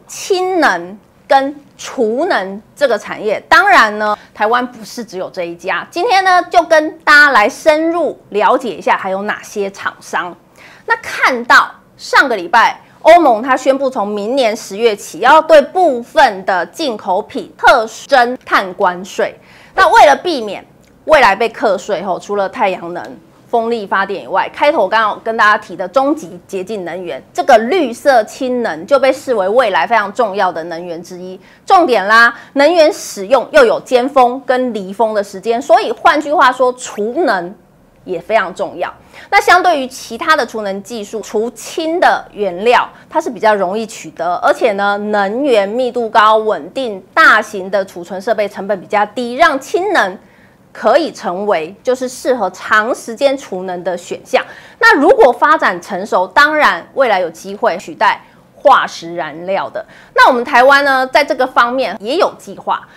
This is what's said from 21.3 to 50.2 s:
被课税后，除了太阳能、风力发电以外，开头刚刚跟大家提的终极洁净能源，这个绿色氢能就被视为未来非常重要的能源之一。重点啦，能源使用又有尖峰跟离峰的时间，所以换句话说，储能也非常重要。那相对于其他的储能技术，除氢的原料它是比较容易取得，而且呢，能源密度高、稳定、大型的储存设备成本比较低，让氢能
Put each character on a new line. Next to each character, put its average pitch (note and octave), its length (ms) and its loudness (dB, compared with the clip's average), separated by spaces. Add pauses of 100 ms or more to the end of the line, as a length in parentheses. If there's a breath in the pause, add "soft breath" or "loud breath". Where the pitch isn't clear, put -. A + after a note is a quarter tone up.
被 A3+ 140 0
课 A3 280 -2
税 F#3+ 260 -4
后， F#3 140 -4
除 G3 200 -8
了 F#3+ 120 -2
太 A#3 200 -2
阳 F3 260 -8
能、 C#3 100 -10 (440 soft breath)
风 A3+ 200 -2
力 A#3 160 -4
发 G3 220 -2
电 F#3 160 -8
以 A#2+ 60 -16
外， E3+ 260 -2
开 D4 160 2
头 C#4 160 2
刚 A3 160 0
刚 G#3 220 -2
跟 A3+ 120 -4
大 A3 80 4
家 G#3+ 140 4
提 F#3+ 160 -16
的 F3+ 140 -8
终 C4+ 260 0
极 F3+ 320 -14
洁 F#3+ 160 -8
净 G3 220 -8
能 F3 200 -10
源， C#3+ 160 -10 (140)
这 - 80 -2
个 A#3+ 160 6
绿 B3 340 -2
色 B3 300 2
氢 B3 400 -6
能 E3+ 240 -6
就 C4+ 140 2
被 C4+ 120 2
视 C#4 220 -4
为 F#3+ 140 0
未 A3+ 220 2
来 E3+ 140 2
非 A3+ 120 0
常 G3 160 0
重 G3+ 240 -2
要 F#3 160 0
的 D#3+ 100 -8
能 E3+ 240 -10
源 E3+ 160 -10
之 F3+ 160 -16
一。 F#3 220 -16 (260 soft breath)
重 F#4 180 6
点 G#3 220 0
啦， A#3 260 6 (200 loud breath)
能 C#4+ 200 4
源 E4 200 4
使 - 340 -10
用 A#3 240 2
又 D4 140 6
有 F3+ 160 2
尖 B3 280 0
峰 B3+ 380 2
跟 B3+ 260 -2
离 G3 200 -8
峰 A3 200 -2
的 G3+ 120 -2
时 G3 160 -14
间， A3+ 200 -2
所 F4 200 4
以 D#4+ 100 -4
换 D#4 300 0
句 D4 120 -4
话 C#4+ 200 4
说， B3+ 220 0
储 - 280 -10 (220)
能 F#3+ 280 -2 (520)
也 F3 160 -8
非 G#3+ 160 -2
常 F#3 180 -2
重 D#3 240 -8
要。 - 140 -8 (380 loud breath)
那 - 100 0
相 F4+ 220 2
对 E4 180 2
于 B3+ 60 -6
其 - 320 -14
他 D#4+ 160 0
的 C4+ 100 0
储 A3+ 180 -8
能 G3 200 -6
技 A3+ 220 -12
术， G#3+ 160 -10
除 G#3+ 300 -4
氢 E4 500 -6
的 A3+ 320 2
原 F#3+ 320 -6
料 A3+ 240 2 (200 loud breath)
它 D#4 120 -2
是 E4 100 -4
比 G#3 80 -10
较 G#3+ 160 2
容 G3 240 -2
易 A3+ 80 -6
取 - 240 -16
得， F3 260 -4
而 C#4 160 0
且 F4 200 0
呢， G3+ 260 0
能 G#3 460 -2
源 G#3 240 2
密 A#3+ 240 -4
度 A#3 160 -4
高、 A3 300 4
稳 G3 340 -4
定、 A3 300 -8 (120)
大 C4+ 260 4
型 F#3+ 300 -8
的 G3 140 -2
储 F#3 180 -16
存 F#3+ 180 -12
设 A3 140 -2
备 G3+ 140 -2
成 G3 180 -12
本 G3+ 140 -4
比 - 60 -18
较 G#3 200 0
低， A#3+ 280 -8
让 D4 260 2
氢 G4 320 -4
能 G#3+ 260 0 (540 soft breath)